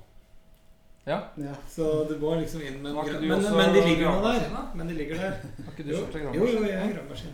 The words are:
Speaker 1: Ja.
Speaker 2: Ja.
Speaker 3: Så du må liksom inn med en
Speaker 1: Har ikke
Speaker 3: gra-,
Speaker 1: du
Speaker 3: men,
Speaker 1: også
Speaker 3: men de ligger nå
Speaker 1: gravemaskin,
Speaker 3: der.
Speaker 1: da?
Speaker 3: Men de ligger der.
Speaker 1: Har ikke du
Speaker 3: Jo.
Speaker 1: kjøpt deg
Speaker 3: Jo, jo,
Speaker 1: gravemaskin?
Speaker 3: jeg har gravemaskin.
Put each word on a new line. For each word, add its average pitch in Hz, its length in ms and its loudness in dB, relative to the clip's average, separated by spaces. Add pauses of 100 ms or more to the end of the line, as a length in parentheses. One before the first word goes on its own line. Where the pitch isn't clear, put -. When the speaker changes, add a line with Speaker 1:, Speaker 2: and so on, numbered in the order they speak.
(1080)
Speaker 1:
Ja. 165 160 -2 (140)
Speaker 2:
Ja. 143 180 -8 (140)
Speaker 3:
Så 156 400 0
du 151 100 -2
må 151 220 0
liksom 156 200 -4
inn 139 220 -8
med 143 80 -6
en 147 60 -4
Speaker 1:
Har 151 80 -2
ikke 147 100 -4
Speaker 3:
gra-, 147 60 -4
Speaker 1:
du 156 80 0
Speaker 3:
men, 170 100 4
Speaker 1:
også 196 180 4
Speaker 3:
men 190 160 6
de - 80 8
ligger 165 260 6
nå 156 40 4
Speaker 1:
gravemaskin, 214 320 4
Speaker 3:
der. - 80 -2
Speaker 1:
da? - 240 -6
Speaker 3:
Men 170 140 -4
de 170 60 -4
ligger 156 220 -4
der. 190 140 -2
Speaker 1:
Har 185 400 -10
ikke 165 140 -10
du 143 80 -6
Speaker 3:
Jo. - 60 -2
Speaker 1:
kjøpt - 140 -4
deg 156 100 -6
Speaker 3:
Jo, 143 100 -4
jo, 160 80 2
Speaker 1:
gravemaskin? 220 280 4
Speaker 3:
jeg 190 120 -2
har 202 120 0
gravemaskin. 151 420 -10